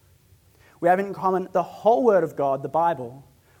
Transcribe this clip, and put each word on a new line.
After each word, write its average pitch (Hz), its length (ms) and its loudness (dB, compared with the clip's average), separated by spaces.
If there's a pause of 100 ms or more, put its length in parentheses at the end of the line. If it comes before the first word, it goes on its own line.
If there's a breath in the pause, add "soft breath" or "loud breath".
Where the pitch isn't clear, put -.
(800 soft breath)
We 170 80 0
have 185 100 4
in 196 160 -6
common 185 380 -2
the 180 100 2
whole 233 400 0
Word 202 220 4
of 156 100 -6
God, 139 300 -2
the 143 40 -6
Bible, 139 560 -4 (360 soft breath)